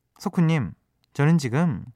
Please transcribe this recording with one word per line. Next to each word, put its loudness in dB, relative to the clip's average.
"석훈님, 0
저는 2
지금 -2